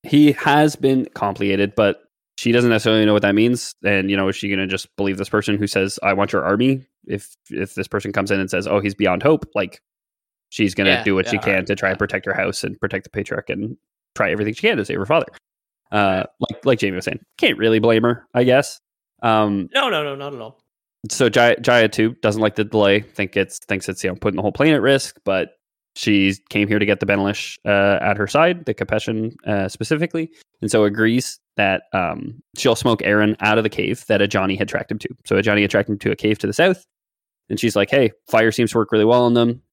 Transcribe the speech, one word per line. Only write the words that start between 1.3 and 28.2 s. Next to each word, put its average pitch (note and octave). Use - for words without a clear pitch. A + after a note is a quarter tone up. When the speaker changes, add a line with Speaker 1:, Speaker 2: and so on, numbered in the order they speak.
Speaker 1:
but G2+
she A#2
doesn't A#2+
necessarily A2
know G#2+
what G#2
that G2+
means. A#2+
And, G2
you G2+
know, G2
is F#2+
she G2+
gonna G2
just F#2+
believe G2
this G2
person G#2
who G2+
says, G2
"I G2
want G2
your F2+
army"? B2+
If, -
if -
this F#2+
person G2+
comes G2
in G2
and F#2
says, F#2
"Oh, G2+
he's G2+
beyond F#2
hope," D3
like, F#2+
she's G2+
gonna G2
Speaker 2:
Yeah, A#2
Speaker 1:
do G2+
what F#2+
she G#2+
Speaker 2:
yeah, G#2
Speaker 1:
can F#2+
to G2+
try F#2+
and F#2+
Speaker 2:
yeah. -
Speaker 1:
protect G2
her G2
house F#2+
and G2
protect G2
the -
patriarch -
and G#2+
try G2
everything G#2+
she -
can A3
to G2+
save F2+
her G2
father. D3
Uh, G2
like, -
like B2+
Jamie F#2+
was F#2
saying, -
can't B3
really A2
blame A2+
her, A#2+
I B2
guess. B2+
Um, G#2+
Speaker 2:
No, C4+
no, D#3
no, C#3
not C#3
at B2+
all. A2+
Speaker 1:
so B2+
Jaya, A#2+
Jaya A#2+
too A2+
doesn't G#2+
like G#2+
the G#2+
delay. G#2
Think -
it's, F#2+
thinks G2
it's, F2+
you F#2+
know, F2+
putting G2
the F#2
whole G2+
plane D#3
at C3
risk, C3+
but F#2+
she G2
came G#2
here G#2
to G2+
get G2+
the G2+
Benalish, G2+
uh, G2+
at G2+
her G#2